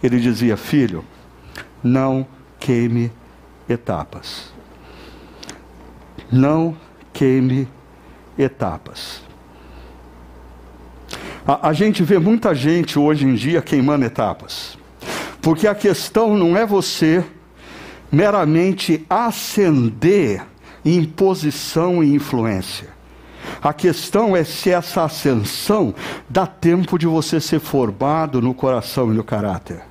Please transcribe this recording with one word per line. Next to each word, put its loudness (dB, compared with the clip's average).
Ele 2
dizia: 2
"Filho, 0
não 2
queime 0
etapas. -8
Não 2
queime 2
etapas." -6
A, 2
a 0
gente 2
vê 4
muita 2
gente 0
hoje 2
em 4
dia 0
queimando 2
etapas. -6
Porque 2
a 2
questão 0
não 4
é 2
você 2
meramente 2
ascender 2
em 4
posição 0
e 4
influência. -2
A 0
questão 0
é 2
se -4
essa 0
ascensão 0
dá 0
tempo 0
de 0
você 0
ser -2
formado -2
no 0
coração -2
e 0
no -2
caráter. -6